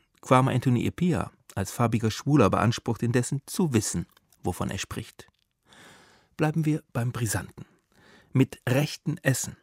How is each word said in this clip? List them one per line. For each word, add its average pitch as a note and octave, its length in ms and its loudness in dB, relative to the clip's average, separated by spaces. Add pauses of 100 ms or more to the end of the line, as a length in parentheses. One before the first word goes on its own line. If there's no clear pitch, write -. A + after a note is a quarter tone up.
(200)
Kwame B2+ 320 4
Anthony A#2+ 340 0
Appiah C#3+ 460 -2 (220)
als F#2+ 180 -6
farbiger A2+ 400 0
Schwuler C#3 380 4
beansprucht - 520 0
indessen B2 440 0
zu E3+ 260 0
wissen, F#2+ 340 0 (380)
wovon F#2 260 -4
er G2 80 -6
spricht. - 480 -12 (1080)
Bleiben D#3 280 0
wir D#3 280 0
beim A#2+ 180 -2
Brisanten. G#2+ 540 -6 (680)
„Mit - 360 0
rechten D3 560 -2
Essen“, - 380 -2